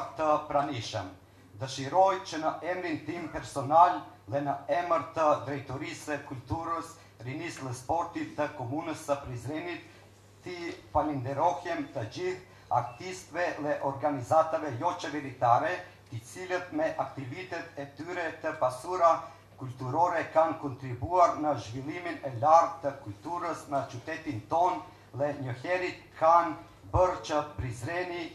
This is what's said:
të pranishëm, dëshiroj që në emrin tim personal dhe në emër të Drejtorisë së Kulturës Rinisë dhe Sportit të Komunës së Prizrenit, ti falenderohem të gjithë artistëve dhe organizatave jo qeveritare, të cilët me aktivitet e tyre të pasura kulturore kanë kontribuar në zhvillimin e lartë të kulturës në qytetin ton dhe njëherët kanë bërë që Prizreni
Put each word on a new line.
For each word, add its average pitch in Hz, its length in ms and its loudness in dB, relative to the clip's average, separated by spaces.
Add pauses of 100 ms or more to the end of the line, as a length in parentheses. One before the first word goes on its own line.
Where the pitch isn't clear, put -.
(180)
të 156 100 2 (220)
pranishëm, 127 580 -2 (520)
dëshiroj 170 680 2
që 160 180 -8
në 156 80 2 (200)
emrin 175 340 -4
tim 170 280 -6
personal 151 680 6 (280)
dhe 143 140 -2
në 143 120 -2 (140)
emër 170 480 0
të 160 100 2 (200)
Drejtorisë 135 600 -8
së 147 120 -4 (120)
Kulturës 165 640 -4 (320)
Rinisë 147 400 -8
dhe 123 80 -6
Sportit 160 640 -4
të 147 160 0
Komunës 147 500 -6
së 143 200 0
Prizrenit, 151 600 -8 (540)
ti 180 160 -10 (380)
falenderohem 151 960 0
të - 160 -6
gjithë 180 480 -6 (140)
artistëve 175 800 -2 (120)
dhe 147 240 -2
organizatave 147 960 2
jo 170 140 0 (100)
qeveritare, 139 720 2 (300)
të 117 180 -10
cilët 180 520 -6
me 156 200 0
aktivitet 147 880 -8
e 139 100 -8
tyre 170 360 -6 (100)
të 156 200 -4
pasura 165 580 4 (380)
kulturore 147 760 0
kanë 160 300 4
kontribuar 143 800 2
në 151 180 2
zhvillimin 143 640 -8
e 135 140 -6
lartë 160 460 6
të 139 160 -2
kulturës 170 680 -6
në 139 200 0
qytetin 147 580 -8
ton 170 360 4 (280)
dhe 143 240 -2
njëherët 151 680 -4 (120)
kanë 165 420 6 (320)
bërë 175 340 4
që 151 280 0
Prizreni 170 760 -6 (120)